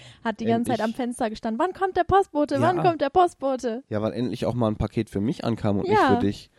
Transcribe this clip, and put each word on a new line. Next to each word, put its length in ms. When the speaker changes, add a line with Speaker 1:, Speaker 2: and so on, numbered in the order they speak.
Speaker 1:
Hat 200
die 40
ganze 260
Zeit 100
am 60
Speaker 2:
endlich. 100
Speaker 1:
Fenster 320
gestanden. 360
„Wann 60
kommt 240
der 80
Postbote? 560
Wann 160
Speaker 2:
Ja. 80
Speaker 1:
kommt 160
der 100
Postbote?“ 800
Speaker 2:
Ja, 140
weil 100
endlich 340
auch 80
mal 140
ein 80
Paket 340
für 120
mich 240
ankam 340
und 80
Speaker 1:
Ja, 60
Speaker 2:
nicht 140
für 120
dich. 400